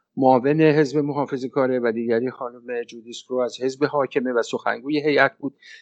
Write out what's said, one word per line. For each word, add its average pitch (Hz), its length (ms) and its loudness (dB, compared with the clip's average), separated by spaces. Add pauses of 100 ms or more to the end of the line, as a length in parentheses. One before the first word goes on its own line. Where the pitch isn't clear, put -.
(180)
معاون 131 420 4
حزب 151 380 4
محافظه 139 500 -4
کاره 127 340 0
و 117 100 0
دیگری 117 380 -2
خانم 120 520 -10
جودی 117 280 -16
اسکرو 123 260 -8
از 120 240 -4
حزب 131 240 -2
حاکمه 131 480 -2
و 117 100 2
سخنگوی 120 580 -4
هیئت 139 380 2
بود. 139 160 -10 (280)